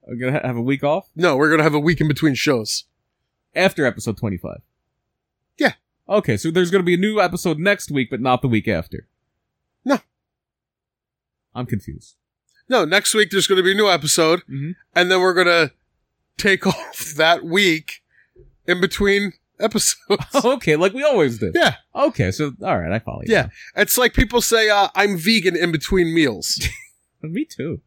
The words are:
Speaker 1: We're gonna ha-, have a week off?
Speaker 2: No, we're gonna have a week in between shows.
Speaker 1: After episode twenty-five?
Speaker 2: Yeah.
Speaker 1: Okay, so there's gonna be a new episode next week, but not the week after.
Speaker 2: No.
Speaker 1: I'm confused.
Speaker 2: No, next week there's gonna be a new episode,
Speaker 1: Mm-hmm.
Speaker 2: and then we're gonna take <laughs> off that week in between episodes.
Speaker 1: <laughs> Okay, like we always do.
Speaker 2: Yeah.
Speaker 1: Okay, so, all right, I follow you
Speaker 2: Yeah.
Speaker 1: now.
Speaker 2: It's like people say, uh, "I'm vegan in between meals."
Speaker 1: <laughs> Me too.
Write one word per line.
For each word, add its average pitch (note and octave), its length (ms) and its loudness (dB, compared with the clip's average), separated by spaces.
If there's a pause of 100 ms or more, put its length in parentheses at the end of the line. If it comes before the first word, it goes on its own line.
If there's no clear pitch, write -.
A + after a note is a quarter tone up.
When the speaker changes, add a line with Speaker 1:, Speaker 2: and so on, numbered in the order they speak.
Speaker 1:
We're A#2+ 80 -12
gonna B2+ 240 -2
ha-, - 80 -6
have B2+ 80 -4
a A#2 60 -4
week C3+ 240 -2
off? D#3+ 320 -2
Speaker 2:
No, D#3+ 180 2
we're D3 140 2
gonna D#3 140 4
have D3+ 100 4
a D3+ 60 2
week D#3 200 0
in D#3 80 2
between C#3+ 260 0
shows. A#2+ 520 -2 (680)
Speaker 1:
After E3+ 320 2
episode A2 320 -4
twenty-five? F2+ 440 -8 (960)
Speaker 2:
Yeah. C#4+ 160 0 (340)
Speaker 1:
Okay, F#3+ 300 0
so D#3+ 140 -4
there's F3 200 0
gonna F#3 140 2
be F3 80 2
a E3+ 40 2
new G#3+ 220 0
episode E3+ 400 0
next F#3+ 320 -2
week, C3+ 180 -2
but A#2+ 120 -6
not B2+ 200 2
the C#3 60 -2
week A2+ 220 0
after. - 400 -6 (760)
Speaker 2:
No. C4 160 0 (1500)
Speaker 1:
I'm B2 120 -8
confused. - 500 -10 (540)
Speaker 2:
No, A3+ 160 2
next F#3+ 300 0
week G#3+ 160 2
there's G3 160 0
gonna F#3+ 160 2
be F#3 80 2
a G3 40 0
new G#3 140 2
episode, D#3+ 500 2 (100)
Speaker 1:
Mm-hmm. C#3 220 -8 (240)
Speaker 2:
and F3+ 160 2
then F#3 100 4
we're F#3 120 2
gonna E3+ 380 2 (680)
take G3 300 0
<laughs> - 0 -
off - 500 -6
that D#3+ 260 2
week E3 580 -2 (640)
in F3+ 140 0
between G3+ 540 0 (260)
episodes. - 380 -2 (360)
Speaker 1:
<laughs> - 20 -2 (100)
Okay, A#3+ 320 2
like F#3 160 2
we C4 100 -6
always E3 360 2
do. G#2+ 140 -4
Speaker 2:
Yeah. E4+ 220 2 (200)
Speaker 1:
Okay, A#3 360 0
so, C#3+ 220 -6 (100)
all C#3 160 -2
right, E2+ 140 -4
I A2+ 60 -2
follow - 260 -10
you A3+ 80 0
Speaker 2:
Yeah. F#3 80 4 (340)
Speaker 1:
now. G3 60 0
Speaker 2:
It's - 160 0
like B3 160 2
people A#3+ 280 2
say, A3 280 2
uh, G3+ 260 4
"I'm G3+ 220 2
vegan F3+ 400 2
in E3+ 160 0
between E3 400 0
meals." C#3 480 0 (340)
Speaker 1:
<laughs> - 260 -20
Me E3+ 220 -6
too. - 440 -8